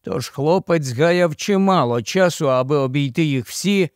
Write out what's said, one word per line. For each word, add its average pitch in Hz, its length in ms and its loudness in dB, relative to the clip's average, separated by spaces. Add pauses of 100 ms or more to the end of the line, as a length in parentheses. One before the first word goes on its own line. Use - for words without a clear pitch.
тож 160 260 -6
хлопець 165 560 0
згаяв 160 520 0
чимало 180 640 0
часу, 165 480 0
аби 131 260 2
обійти 139 480 0
їх 135 220 -2
всі 190 500 0